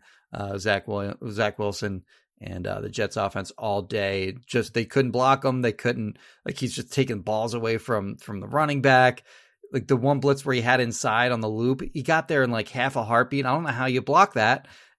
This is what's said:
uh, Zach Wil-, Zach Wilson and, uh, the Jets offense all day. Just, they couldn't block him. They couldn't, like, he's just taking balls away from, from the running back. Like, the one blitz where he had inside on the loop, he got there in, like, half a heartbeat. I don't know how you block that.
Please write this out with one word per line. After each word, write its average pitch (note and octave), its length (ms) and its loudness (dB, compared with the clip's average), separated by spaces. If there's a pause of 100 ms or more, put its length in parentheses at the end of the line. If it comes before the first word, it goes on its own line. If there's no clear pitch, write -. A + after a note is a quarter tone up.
(320)
uh, G2+ 260 -6
Zach G2 280 -2
Wil-, G2+ 300 -4 (140)
Zach G#2 280 -2
Wilson G2+ 460 -4 (360)
and, F#2 260 -10
uh, G2 140 -6
the G#2 80 -8
Jets G2 280 -4
offense G2 420 -4
all G#2 240 -2
day. G2 540 -4 (100)
Just, - 280 -2
they A#2 100 0
couldn't B2+ 260 0
block C3 340 2
him. C3 180 0
They A#2 100 0
couldn't, A2+ 460 -4 (280)
like, C3+ 120 -8
he's B2 160 -4
just - 180 -10
taking B2+ 300 0
balls G#2+ 300 -2
away A2+ 260 -2
from, G2+ 380 -4
from G#2 240 -12
the G2 60 -10
running C#3+ 340 0
back. B2+ 440 6 (480)
Like, B2+ 160 -4
the C3+ 80 4
one C3 240 2
blitz C#3 260 2
where C3 80 0
he B2 80 2
had B2+ 180 4
inside A#2+ 520 0
on A#2 80 -2
the A2 80 -2
loop, A#2 340 0 (100)
he D3 100 -6
got D#3+ 260 0
there C#3+ 160 4
in, B2 80 0
like, A2 160 -2
half C3 260 -2
a B2+ 100 -2
heartbeat. B2 400 2
I B2+ 80 0
don't D#3+ 120 -2
know D3+ 60 -2
how B2+ 160 -2
you B2+ 160 0
block F3 320 4
that. A#2+ 340 2 (300)